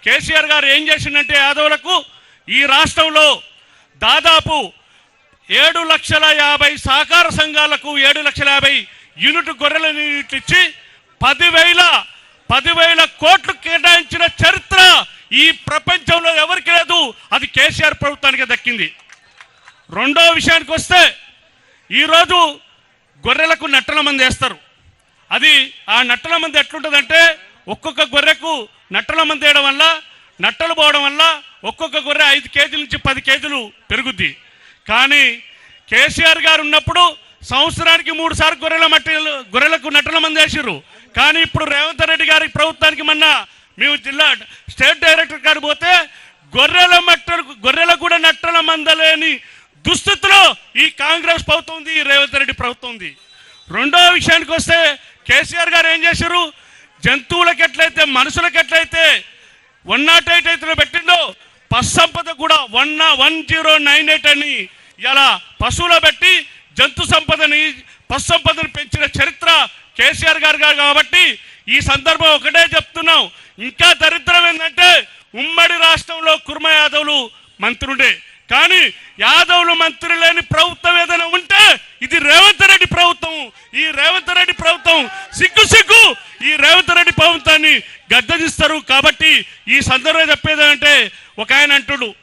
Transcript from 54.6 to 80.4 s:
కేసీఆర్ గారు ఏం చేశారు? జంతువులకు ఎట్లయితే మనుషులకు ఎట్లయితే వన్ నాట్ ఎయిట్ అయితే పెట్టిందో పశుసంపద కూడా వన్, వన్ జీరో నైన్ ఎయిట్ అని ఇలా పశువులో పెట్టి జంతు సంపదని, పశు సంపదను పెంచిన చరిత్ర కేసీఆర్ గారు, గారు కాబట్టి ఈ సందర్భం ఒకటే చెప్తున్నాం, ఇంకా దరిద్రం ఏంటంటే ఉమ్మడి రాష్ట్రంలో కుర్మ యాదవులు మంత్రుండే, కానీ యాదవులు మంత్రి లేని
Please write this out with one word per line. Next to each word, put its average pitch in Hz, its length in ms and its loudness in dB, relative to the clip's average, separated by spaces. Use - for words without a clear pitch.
కేసీఆర్ 330 480 0
గారు 330 180 2
ఏం 330 140 -2
చేశారు? 339 360 -2
జంతువులకు 330 600 -2
ఎట్లయితే 320 360 0
మనుషులకు 320 460 -2
ఎట్లయితే 330 420 -2
వన్ 233 240 -2
నాట్ 339 240 2
ఎయిట్ 339 180 0
అయితే 320 300 -4
పెట్టిందో 339 380 0
పశుసంపద 330 580 -2
కూడా 311 160 2
వన్, 294 160 -2
వన్ 311 140 0
జీరో 311 240 0
నైన్ 302 240 2
ఎయిట్ 302 200 0
అని 285 200 -4
ఇలా 269 280 2
పశువులో 330 440 0
పెట్టి 339 280 2
జంతు 269 260 -2
సంపదని, 311 480 0
పశు 277 200 -6
సంపదను 320 440 -2
పెంచిన 294 300 -6
చరిత్ర 285 320 -4
కేసీఆర్ 311 480 0
గారు, 302 180 0
గారు 302 200 2
కాబట్టి 294 400 2
ఈ 269 40 2
సందర్భం 320 480 0
ఒకటే 302 260 2
చెప్తున్నాం, 320 480 0
ఇంకా 330 240 0
దరిద్రం 339 480 0
ఏంటంటే 330 380 0
ఉమ్మడి 339 340 0
రాష్ట్రంలో 320 460 -2
కుర్మ 302 200 -6
యాదవులు 294 380 0
మంత్రుండే, 247 480 -2
కానీ 339 300 2
యాదవులు 339 480 2
మంత్రి 339 380 -4
లేని 339 220 2